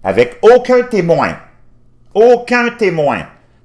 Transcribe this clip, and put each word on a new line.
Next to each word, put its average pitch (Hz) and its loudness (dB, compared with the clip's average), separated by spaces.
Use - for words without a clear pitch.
avec 101 -2
aucun 247 2
témoin, 165 -2
aucun 240 0
témoin, 160 -2